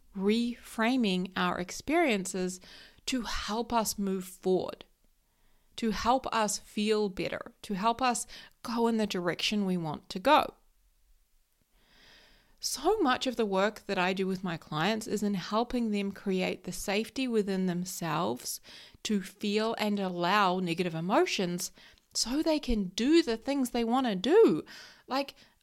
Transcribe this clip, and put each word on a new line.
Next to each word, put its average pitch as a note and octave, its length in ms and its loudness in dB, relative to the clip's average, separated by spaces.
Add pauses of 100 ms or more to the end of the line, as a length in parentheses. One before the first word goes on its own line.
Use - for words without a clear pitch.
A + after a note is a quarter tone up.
(160)
reframing A3 1200 0
our F3+ 240 0
experiences F#3+ 1000 0 (480)
to B3+ 160 -2
help A3 500 -4
us A3 240 2
move F#3+ 280 -2
forward, - 600 -2 (920)
to A3 160 0
help A#3+ 420 0
us G#3+ 240 0
feel G#3+ 500 0
better, - 440 -6 (100)
to G#3 120 -6
help A3+ 280 0
us A#3+ 240 0 (380)
go A#3 240 0
in A3+ 80 2
the G#3+ 100 2
direction G3 580 -2
we F#3 120 2
want D#3+ 320 -6
to - 100 -10
go. C#4 360 4 (2000)
So F4+ 400 0
much C4 300 2
of A#3+ 80 -2
the A3+ 100 0
work G3 400 0
that G3 120 -2
I F#3 140 2
do F#3+ 140 -2
with F#3 160 -4
my F3 140 -4
clients F#3+ 500 -2
is G#3 160 -2
in G3+ 120 0
helping A3 580 -2
them G3+ 180 -2
create F#3 540 -2
the F#3 80 -8
safety A3+ 560 -4
within G3 380 0
themselves F3+ 920 -4 (440)
to G#3 180 0
feel G#3+ 560 -2
and G#3 220 0
allow F#3 580 2
negative E3+ 380 0
emotions F3+ 760 0 (420)
so C4+ 300 -2
they D#4+ 160 2
can G#3+ 380 0
do D4+ 260 6
the A#3 140 -2
things C4+ 340 -2
they A#3 140 0
want B3 240 2
to G3+ 80 0
do, B3 480 6 (420)
like C#4 280 -4 (280)